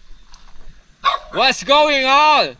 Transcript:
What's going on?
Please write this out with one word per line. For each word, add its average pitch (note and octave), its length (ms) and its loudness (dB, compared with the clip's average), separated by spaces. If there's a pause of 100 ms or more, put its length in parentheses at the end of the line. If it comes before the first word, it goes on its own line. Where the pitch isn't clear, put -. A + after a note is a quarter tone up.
(1300)
What's A#3+ 300 0
going C#4+ 420 2
on? C4+ 540 2